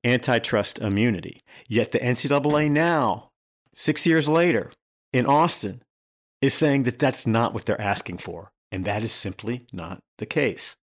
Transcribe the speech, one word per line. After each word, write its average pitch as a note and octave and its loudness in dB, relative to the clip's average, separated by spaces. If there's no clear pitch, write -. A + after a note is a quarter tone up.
antitrust A#2+ 0
immunity. G#2 0
Yet A2 0
the A#2 0
N B2 2
C - -4
double C#3+ 2
A D3+ 2
now, D3 0
six - -2
years D#3+ 4
later, D#3 2
in B2+ 2
Austin, C#3+ 2
is C#3 2
saying C#3 2
that A#2 0
that's C3 0
not A2+ 2
what A2 -8
they're A2 -2
asking G2 -2
for. E2+ -14
And F#2+ -6
that G#2 -2
is A2+ -2
simply A2+ -6
not F2+ -12
the G#2+ -6
case. - -2